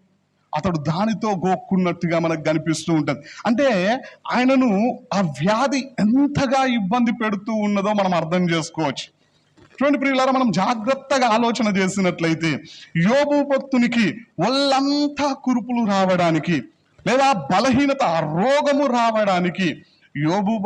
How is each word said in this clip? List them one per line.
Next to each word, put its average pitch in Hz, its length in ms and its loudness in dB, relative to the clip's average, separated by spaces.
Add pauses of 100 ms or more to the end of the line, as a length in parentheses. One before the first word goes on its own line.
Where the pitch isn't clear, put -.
(560)
అతడు 170 220 -2
దానితో 185 540 -2
గోక్కున్నట్టుగా 180 880 0
మనకు 160 220 -2
కనిపిస్తూ 156 520 -2
ఉంటది. 147 260 0 (260)
అంటే 233 540 0 (320)
ఆయనను 247 680 2 (140)
ఆ 196 80 0
వ్యాధి 208 560 0 (220)
ఎంతగా 269 680 2
ఇబ్బంది 240 460 0
పెడుతూ 214 420 -4
ఉన్నదో 208 400 -2
మనం 190 200 0
అర్థం 170 360 0
చేసుకోవచ్చు. 156 720 -4 (500)
చూడండి 277 280 0
ప్రియులారా, 269 320 0
మనం 254 200 2
జాగ్రత్తగా 247 760 0
ఆలోచన 220 500 2
చేసినట్లయితే, 170 840 0 (340)
యోబు 277 600 2
భక్తునికి 240 600 0 (220)
ఒళ్ళంతా 277 920 0
కురుపులు 247 520 -2
రావడానికి 175 800 2 (440)
లేదా 269 260 4
బలహీనత, 247 680 0
ఆ 165 160 0
రోగము 269 680 2
రావడానికి 196 1000 0 (340)
యోబు 190 480 0